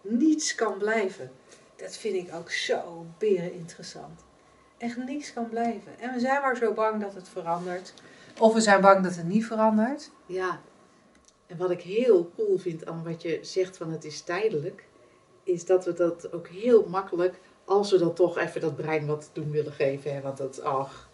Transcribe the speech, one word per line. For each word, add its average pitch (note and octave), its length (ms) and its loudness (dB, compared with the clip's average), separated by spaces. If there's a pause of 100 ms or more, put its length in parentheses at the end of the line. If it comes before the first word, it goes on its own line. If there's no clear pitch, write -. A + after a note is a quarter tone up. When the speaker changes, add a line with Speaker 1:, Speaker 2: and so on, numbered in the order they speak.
Speaker 1:
Niets C#4+ 540 2
kan G3+ 240 -2
blijven. G3+ 540 -2 (440)
Dat - 200 -14
vind G#3 180 -4 (140)
ik D#3 60 -12
ook E3 160 -12
zo E3+ 560 -4 (120)
beren F3 340 0
interessant. E3 720 -16 (540)
Echt A#3 180 -6
niks C#4 360 -8
kan A#3 160 -6
blijven. A3+ 500 -4
En B3 140 -8
we B3 80 -4
zijn C4+ 220 2
maar C4 140 0
zo A3+ 160 0
bang A3 300 0
dat G3+ 120 -8
het F#3 140 -16
verandert. F3+ 640 -6 (440)
Of A3 160 6
we A3+ 60 4
zijn G3+ 200 6
bang F#3+ 240 8
dat F3 120 -2
het E3+ 120 -6
niet A3 180 2
verandert. A3 640 2 (160)
Speaker 2:
Ja. F3+ 340 -4 (840)
En E3+ 100 -14
wat F3+ 140 0
ik F3 100 0
heel G3 560 4
cool G3+ 220 2
vind E3+ 280 -6
aan E3 180 -8
wat E3 180 -8
je E3 200 -4
zegt F#3 340 -4
van D#3+ 140 -8
"het D#3 140 -8
is D3+ 160 -12
tijdelijk", F3 640 -4 (580)
is F3 220 -2
dat F#3 200 4
we F3 80 -2
dat E3+ 400 -2
ook E3+ 160 -12
heel G#3+ 400 4
makkelijk, F3+ 500 -2 (260)
als G3+ 260 2
we F#3+ 80 8
dan E3+ 160 2
toch F3 240 4
even E3 220 -4
dat D#3 160 -4
brein D3+ 300 -2
wat D3+ 160 -2
te - 180 -12
doen D3+ 100 -6
willen D3 220 -2
geven, C#3 420 -2
hè, C#3 60 -6
want C3+ 160 -8
dat, C3+ 260 -8
ach, C#3 500 -4